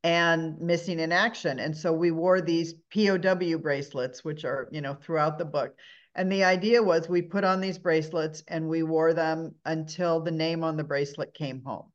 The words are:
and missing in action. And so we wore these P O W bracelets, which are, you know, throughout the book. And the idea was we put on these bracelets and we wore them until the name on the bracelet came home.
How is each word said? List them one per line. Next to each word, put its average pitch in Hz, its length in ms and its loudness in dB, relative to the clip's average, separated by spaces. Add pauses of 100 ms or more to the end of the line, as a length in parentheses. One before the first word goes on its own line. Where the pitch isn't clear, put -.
and 165 580 2
missing 170 400 -2
in 160 120 0
action. 180 460 0
And 147 180 -4
so 165 160 -2
we 170 180 2
wore 180 300 2
these 165 340 -2 (160)
P 202 200 2
O 190 60 2
W 175 420 0
bracelets, 139 680 -4
which 156 200 -8
are, 135 280 -6
you 151 80 -8
know, 139 140 -6
throughout 156 440 0
the 170 60 -4
book. 147 300 -4 (400)
And 190 160 0
the 196 140 2
idea 196 380 4
was 170 260 2
we 175 140 2
put 196 220 -2
on 190 160 2
these 190 180 -4
bracelets 160 720 0
and 160 200 -4
we 160 140 0
wore 160 320 4
them 160 400 -2 (100)
until 165 560 -2
the 165 120 -2
name 165 320 -2
on 160 120 -2
the 151 80 -2
bracelet 143 500 -4
came 131 280 -8
home. 123 320 -10